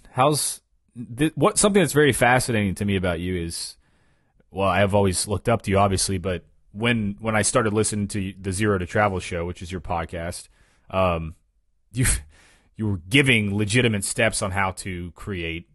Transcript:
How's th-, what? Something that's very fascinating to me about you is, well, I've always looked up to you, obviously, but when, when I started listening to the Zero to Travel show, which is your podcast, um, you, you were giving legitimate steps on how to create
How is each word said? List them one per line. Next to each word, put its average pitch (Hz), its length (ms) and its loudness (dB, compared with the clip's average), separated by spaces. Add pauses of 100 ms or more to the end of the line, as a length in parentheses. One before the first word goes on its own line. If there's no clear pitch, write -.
(100)
How's 139 500 0 (560)
th-, 151 200 0
what? 190 220 2
Something 202 240 4
that's 147 100 2
very 143 200 6
fascinating 117 640 2
to - 80 -4
me 101 120 2
about 90 240 0
you 90 160 -4
is, 85 400 -8 (760)
well, 95 180 0
I've 95 260 2
always 98 340 2
looked 101 200 -4
up 117 140 0
to - 80 -4
you, 98 80 4
obviously, 95 400 0
but 87 260 -6 (280)
when, 107 480 0
when 110 160 -2
I 104 60 4
started 110 300 2
listening 104 360 0
to 98 320 -6
the 98 120 -6
Zero 101 260 0
to 87 80 -4
Travel 101 340 0
show, 87 260 -6
which 87 160 -10
is 85 80 -14
your 90 100 -8
podcast, 85 680 -8 (420)
um, 87 460 0 (560)
you, 127 120 0 (720)
you 110 120 -4
were 98 200 -2
giving 113 480 2
legitimate 107 480 0
steps 113 380 -2
on 101 80 -4
how 95 220 -2
to 87 400 -10
create 85 640 -8